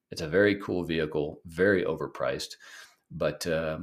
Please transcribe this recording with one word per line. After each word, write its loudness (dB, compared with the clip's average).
It's -8
a -6
very 6
cool -2
vehicle, -2
very 2
overpriced, -4
but, -2
uh, -2